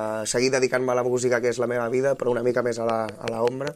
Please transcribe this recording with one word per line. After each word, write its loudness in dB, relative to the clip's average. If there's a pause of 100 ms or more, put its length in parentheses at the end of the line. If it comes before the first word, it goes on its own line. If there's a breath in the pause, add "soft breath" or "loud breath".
(260)
seguir 2
dedicant-me 2
a 2
la 2
música, 2
que 0
és 0
la 0
meva -2
vida, 0
però 0
una -2
mica 2
més -2
a 0
la, 0
a -10
la 0
ombra. -2